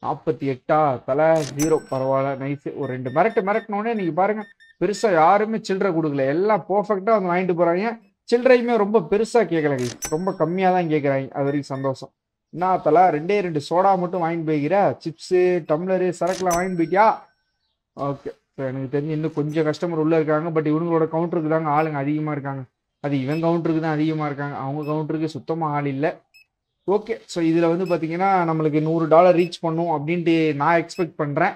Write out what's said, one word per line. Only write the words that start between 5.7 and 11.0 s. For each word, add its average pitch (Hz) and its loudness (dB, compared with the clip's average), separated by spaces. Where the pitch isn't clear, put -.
கொடுக்கல, 151 0
எல்லாம் 185 0
பர்ஃபெக்டா 202 0
வந்து 180 -2
வாங்கிட்டு 180 0
போறாங்க. 180 0
சில்லறையுமே 240 4
ரொம்ப 208 2
பெருசா 208 0
கேட்கல 160 2
கைஸ், 123 -4
ரொம்ப 180 -2
கம்மியா 180 2
தான் 180 2
கேட்கறாங்க. 139 0